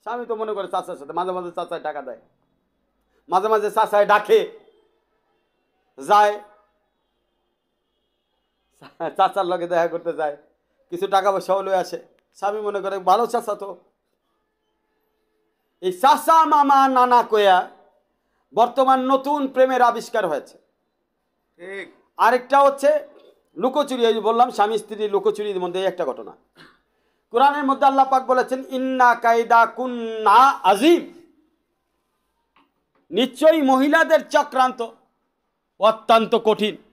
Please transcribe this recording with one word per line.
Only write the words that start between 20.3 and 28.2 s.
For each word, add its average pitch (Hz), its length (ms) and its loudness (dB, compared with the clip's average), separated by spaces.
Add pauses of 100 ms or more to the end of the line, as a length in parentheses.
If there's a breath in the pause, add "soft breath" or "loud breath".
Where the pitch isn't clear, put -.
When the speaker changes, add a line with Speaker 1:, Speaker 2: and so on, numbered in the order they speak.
Speaker 2:
ঠিক। 185 360 -14 (240)
Speaker 1:
আরেকটা 247 440 2
হচ্ছে 277 480 0 (480)
লুকোচুরি, 247 500 -2
এই 226 80 2
যে 226 60 -4
বললাম 233 300 0
স্বামী 214 280 -2
স্ত্রীর 214 320 -6
লুকোচুরির 202 500 -2
মধ্যে 180 240 -6
একটা 175 200 -4
ঘটনা। 117 280 -10 (1000 soft breath)
কোরআনের 285 340 2
মধ্যে 269 220 0
আল্লাহ 269 240 2
পাক 254 160 0